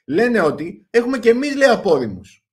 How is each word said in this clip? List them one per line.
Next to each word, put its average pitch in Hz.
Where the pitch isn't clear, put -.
Λένε 214
ότι 160
έχουμε 240
και 226
εμείς, 277
λέει, 277
απόδημους. 147